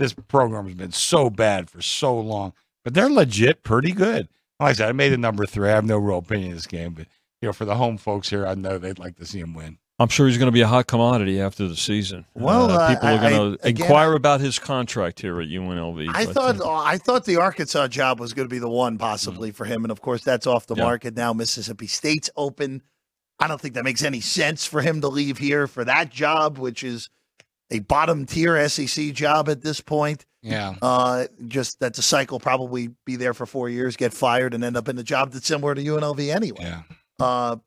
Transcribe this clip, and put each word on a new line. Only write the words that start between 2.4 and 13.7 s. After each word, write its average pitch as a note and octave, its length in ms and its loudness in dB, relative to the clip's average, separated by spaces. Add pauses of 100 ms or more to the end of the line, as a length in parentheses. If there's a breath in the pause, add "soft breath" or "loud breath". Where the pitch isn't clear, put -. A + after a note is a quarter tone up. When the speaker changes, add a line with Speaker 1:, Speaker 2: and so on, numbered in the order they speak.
Speaker 1:
but B2 120 -6
they're G#3+ 140 4
legit C#3 540 4
pretty C3 300 0
good. G#3 360 0 (300)
Like C#3+ 120 4
I - 20 4
said, G#2+ 160 0
I A#2+ 40 0
made C#3 200 2
a B2+ 60 0
number G#2+ 280 0
three. G2+ 220 0
I G#2+ 40 6
have G#2+ 120 4
no A2 140 2
real G2+ 200 0
opinion F#2 320 -4
in F2 60 -10
this D#2+ 100 -12
game, E2+ 280 -8
but, D#2+ 120 -16 (340)
you A#2 80 -4
know, G2+ 40 -2
for A2 120 -6
the G#2 120 -2
home A#2 200 0
folks G2+ 320 -4
here, G2+ 160 -2
I F#2+ 120 -2
know F#2+ 220 -4
they'd F#2 200 -10
like F2+ 200 -12
to F2 60 -16
see F#2+ 140 -12
him E2 160 -10
win. D#2 240 -14 (220)
Speaker 2:
I'm A#2+ 80 4
sure C#3 180 6
he's A#2+ 120 4
gonna B2+ 120 4
be A#2+ 100 6
a A2+ 60 8
hot B2 220 4
commodity A#2 520 2
after G2 280 -2
the E2 80 -8
season. F#2+ 580 -4
Speaker 3:
Well, G#3 340 4
Speaker 2:
Uh, F#3 100 4
Speaker 3:
uh, E3 100 6
Speaker 2:
people C#3 200 4
are A#2+ 40 6
Speaker 3:
I, A2 40 4
Speaker 2:
gonna G#2+ 360 4
Speaker 3:
I, - 160 -2
again, A#2 180 2